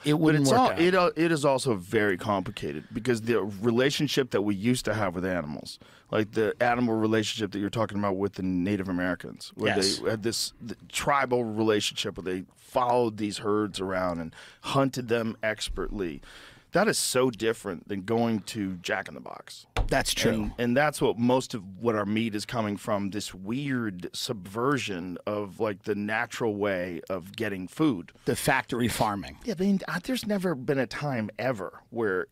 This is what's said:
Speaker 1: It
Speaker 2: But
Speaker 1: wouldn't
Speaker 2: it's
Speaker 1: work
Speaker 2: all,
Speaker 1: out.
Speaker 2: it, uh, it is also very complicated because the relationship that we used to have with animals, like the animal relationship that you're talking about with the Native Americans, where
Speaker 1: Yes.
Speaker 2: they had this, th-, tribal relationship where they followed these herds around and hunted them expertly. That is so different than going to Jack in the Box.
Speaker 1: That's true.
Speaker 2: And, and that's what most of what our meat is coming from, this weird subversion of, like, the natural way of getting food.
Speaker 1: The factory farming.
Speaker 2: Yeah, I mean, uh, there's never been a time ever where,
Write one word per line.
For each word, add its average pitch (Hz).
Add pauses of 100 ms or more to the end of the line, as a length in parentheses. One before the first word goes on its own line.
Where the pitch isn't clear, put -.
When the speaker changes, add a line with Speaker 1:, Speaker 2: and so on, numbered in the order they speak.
Speaker 1:
It 147
Speaker 2:
But 151
Speaker 1:
wouldn't 156
Speaker 2:
it's 135
Speaker 1:
work 131
Speaker 2:
all, 254
Speaker 1:
out. -
Speaker 2:
it, 180
uh, 180
it 165
is 147
also 135
very 101
complicated 92
because 117
the 113
relationship 120
that 104
we 104
used 117
to 107
have 98
with 90
animals, 78 (320)
like 110
the 104
animal 120
relationship 110
that 101
you're 101
talking 104
about 101
with 98
the 98
Native 92
Americans, 90
where 110
Speaker 1:
Yes. 98
Speaker 2:
they -
had 107
this, -
th-, 113 (140)
tribal 127
relationship 107
where 98 (120)
they 92 (140)
followed 123
these 104
herds 104
around 92
and 82 (260)
hunted 135
them 113
expertly. 92 (520)
That 202
is -
so 131
different 104
than 101
going 113
to 98
Jack 95
in 78
the 69
Box. - (220)
Speaker 1:
That's -
true. -
Speaker 2:
And, 107
and 120
that's 147
what 110
most 123
of 107 (160)
what 113
our 104
meat 107
is 104
coming 107
from, 101
this 98
weird 110
subversion 104
of, 104
like, 107
the 107
natural 110
way 92 (100)
of 95
getting 98
food. 123 (140)
Speaker 1:
The 127
factory 123
farming. 98
Speaker 2:
Yeah, 240
I 180
mean, 196
uh, 160
there's 247
never 190
been 131
a 131
time 120 (100)
ever 113
where, 101